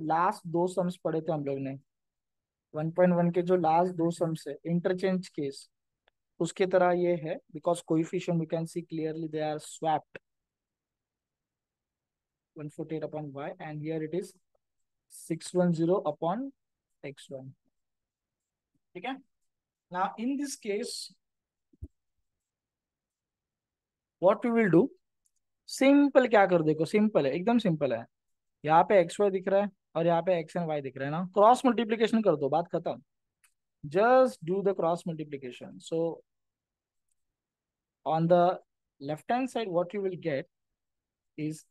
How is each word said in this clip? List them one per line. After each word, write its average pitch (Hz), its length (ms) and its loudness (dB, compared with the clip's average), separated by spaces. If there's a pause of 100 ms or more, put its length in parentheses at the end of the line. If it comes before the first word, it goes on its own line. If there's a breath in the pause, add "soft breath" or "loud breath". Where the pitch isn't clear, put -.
लास्ट 175 400 0
दो 170 220 0
सम्स 180 360 -4
पढ़े 160 160 -2
थे 160 120 -4
हम 147 120 -4
लोग 139 140 -4
ने, 135 200 -8 (960)
वन 156 160 -4
पॉइंट 180 240 4
वन 175 160 2
के 175 120 0
जो 180 140 2
लास्ट 170 400 2
दो 165 140 0
सम्स 165 380 -4
है, 143 80 -8 (100)
इंटरचेंज 185 600 -2
केस, 139 400 -8 (720)
उसके 175 260 0
तरह 180 240 4 (100)
ये 175 140 2 (100)
है, 170 120 -6 (180)
because 170 280 -2
coefficient 170 560 0
we 156 80 -2
can 165 200 -4
see 175 160 -10
clearly 160 500 -8
they 156 80 -6
are 151 180 -4
swapped। - 600 -6 (2250)
One 151 160 -12
forty-eight 156 320 -10
upon 151 300 -10
Y 143 260 -10
and 151 220 -12
here 156 220 -6
it 156 120 -6
is 196 200 -8 (720)
six - 460 -10
one 180 200 2
zero 165 300 0
upon 196 480 -6 (500)
X 139 280 -16
one। 135 200 -14 (1400)
ठीक 180 100 -14
है, 262 120 -8 (720)
now 185 280 -2
in 254 180 -4
this 269 180 -8
case - 580 -8 (3000)
what 208 240 2
we 240 80 0
will 226 180 4
do, 269 160 6 (840)
सिंपल 277 600 4
क्या 208 180 6
कर, 180 160 4
देखो 156 220 0
सिंपल 208 420 2
है, 131 80 0
एकदम 208 240 0
सिंपल 151 340 0
है। 113 120 -6 (600)
यहाँ 160 240 4
पे 202 120 6
एक्स 170 200 -2
वाई 208 100 2
दिख 185 180 -4
रहा 196 140 4
है 202 80 -4 (240)
और 165 120 0
यहाँ 170 160 2
पे 180 160 0
एक्स 160 180 -8
and 170 120 -4
वाई 151 120 -4
दिख 131 160 -10
रहा 135 120 -6
है - 40 -6
ना, 175 120 -4 (100)
क्रॉस 226 320 6
मल्टीप्लिकेशन 226 560 2
कर 180 140 2
दो, 139 120 -2
बात 160 240 0
खत्म। 165 300 -4 (840)
Just 233 580 4
do 190 180 -2
the 190 120 0
cross 175 320 -2
multiplication। 147 760 -12
So 165 420 -4 (1800)
on 160 220 0
the 175 320 4 (420)
left 151 300 -8
hand 247 200 -2
side 226 180 -6
what 175 240 -2
you 208 100 -6
will 190 180 -4
get 143 280 -6 (880)
is 156 340 -8